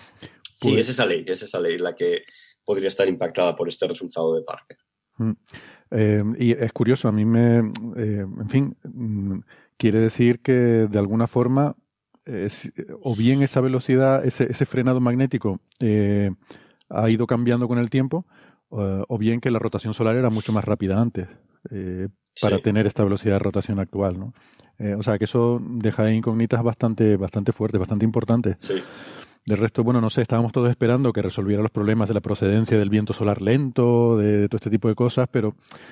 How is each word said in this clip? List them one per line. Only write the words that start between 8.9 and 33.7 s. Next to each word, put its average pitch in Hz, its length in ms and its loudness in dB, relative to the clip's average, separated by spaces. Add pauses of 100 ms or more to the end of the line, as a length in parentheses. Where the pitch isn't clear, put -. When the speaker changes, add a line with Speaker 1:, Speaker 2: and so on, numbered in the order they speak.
Speaker 2:
quiere 110 220 2
decir 120 420 2
que - 100 -2 (380)
de 104 100 0
alguna 110 280 0
forma, 131 480 0 (500)
eh, 104 240 -6
si, - 220 -14 (300)
o 120 140 -4
bien 127 280 2
esa 135 180 0
velocidad, 131 640 2
ese, - 260 -2
ese 123 140 -2
frenado 127 340 0
magnético, 123 600 -2 (200)
eh, 101 520 2 (580)
ha 113 200 0
ido 113 180 2
cambiando 120 400 0
con 123 100 0
el 120 120 0
tiempo, 135 360 -2 (460)
eh, 98 360 -4
o 120 100 -4
bien 113 240 0
que 131 100 -2
la 113 80 0
rotación 107 340 -4
solar 110 220 0
era 123 140 2
mucho 110 220 -2
más 107 140 0
rápida 101 340 0
antes, 110 280 -2 (440)
eh, 92 360 -8 (340)
para 101 160 2
Speaker 1:
Sí. - 60 -4
Speaker 2:
tener 107 240 2
esta 104 160 0
velocidad 101 320 0
de 98 40 2
rotación 98 400 -2
actual, 95 400 -4
¿no? 110 140 -12 (460)
Eh, 101 160 -4
o 104 80 -6
sea, 104 140 0
que 104 80 0
eso 120 360 0
deja 110 500 0
incógnitas 113 520 0
bastante, 110 520 2
bastante 98 380 -2
fuertes, 104 260 -2
bastante 101 240 -2
importantes. 113 560 0
Speaker 1:
Sí. - 140 -8 (720)
Speaker 2:
De 107 80 2
resto, 110 280 -2
bueno, 120 180 2
no 110 80 0
sé, 120 140 0
estábamos 117 280 0
todos 120 200 2
esperando 123 420 0
que 104 80 -2
resolviera 98 400 -2
los 107 80 0
problemas 107 380 0
de 107 80 -2
la 101 40 2
procedencia 107 600 2
del 101 100 2
viento 107 240 0
solar 104 300 -2
lento, 120 720 2